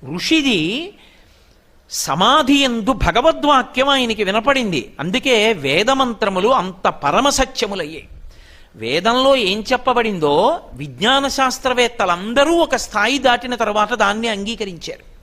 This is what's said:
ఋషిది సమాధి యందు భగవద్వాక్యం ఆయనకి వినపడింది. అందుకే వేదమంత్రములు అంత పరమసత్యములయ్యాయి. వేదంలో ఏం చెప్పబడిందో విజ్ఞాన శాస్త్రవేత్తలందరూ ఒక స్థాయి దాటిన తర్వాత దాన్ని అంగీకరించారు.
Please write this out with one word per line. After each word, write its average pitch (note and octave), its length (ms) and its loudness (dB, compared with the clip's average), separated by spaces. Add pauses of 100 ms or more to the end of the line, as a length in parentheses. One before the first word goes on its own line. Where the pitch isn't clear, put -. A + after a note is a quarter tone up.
(140)
ఋషిది C4 800 0 (960)
సమాధి A#3+ 640 2
యందు B3 380 0
భగవద్వాక్యం B3+ 960 2
ఆయనకి A#3 360 0
వినపడింది. G#3+ 760 0
అందుకే A3 520 2
వేదమంత్రములు G3+ 960 0
అంత G3 400 0
పరమసత్యములయ్యాయి. G3 1200 -2 (680)
వేదంలో A3+ 600 2
ఏం G#3 360 0
చెప్పబడిందో A3+ 880 0 (140)
విజ్ఞాన E3 540 0
శాస్త్రవేత్తలందరూ A#3+ 1300 0
ఒక D#4 200 2
స్థాయి A3 420 -2
దాటిన B3 360 0
తర్వాత G#3+ 400 -2
దాన్ని G#3+ 340 0
అంగీకరించారు. G3 960 -8